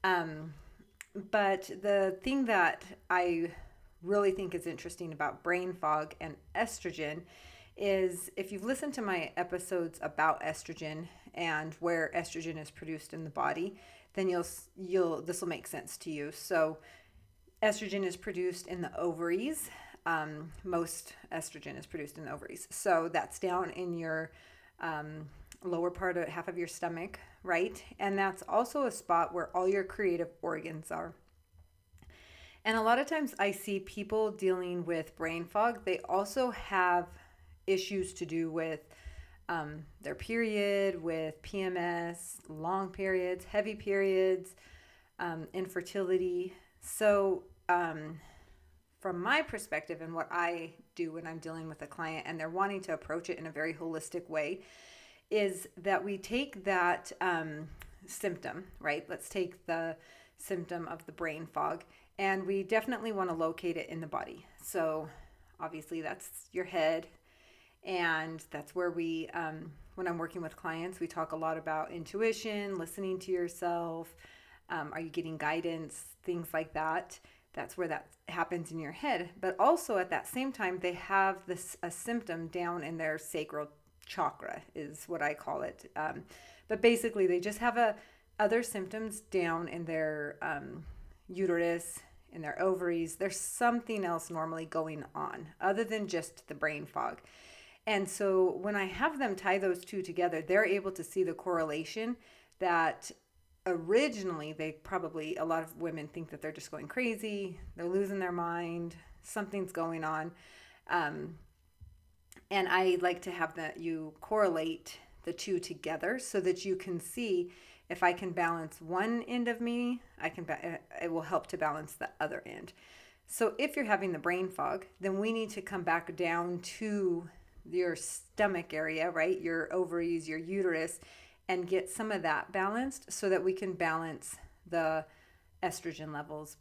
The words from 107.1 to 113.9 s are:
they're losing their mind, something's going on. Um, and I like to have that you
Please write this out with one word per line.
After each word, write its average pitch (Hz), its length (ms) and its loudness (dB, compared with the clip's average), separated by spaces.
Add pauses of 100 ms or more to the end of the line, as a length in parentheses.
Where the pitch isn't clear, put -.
they're 170 80 -4
losing 196 340 2
their 180 140 0
mind, 170 640 -2 (260)
something's 196 500 -4
going 165 320 -2
on. 156 280 -2 (580)
Um, 156 460 0 (1120)
and 190 180 2
I 185 320 6
like 180 220 2
to 185 100 -6
have 170 240 -2
that 160 240 -6
you 160 400 -4